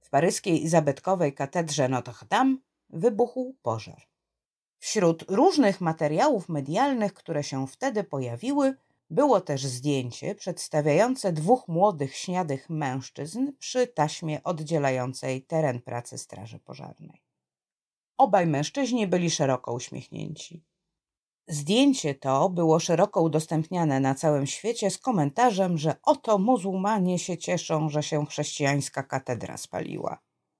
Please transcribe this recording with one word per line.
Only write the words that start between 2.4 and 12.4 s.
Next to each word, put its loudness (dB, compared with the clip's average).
wybuchł 0
pożar. -6
Wśród 2
różnych 4
materiałów 0
medialnych, -2
które -6
się -6
wtedy -4
pojawiły, -2
było 4
też -4
zdjęcie -4
przedstawiające 0
dwóch 2
młodych, 0
śniadych -4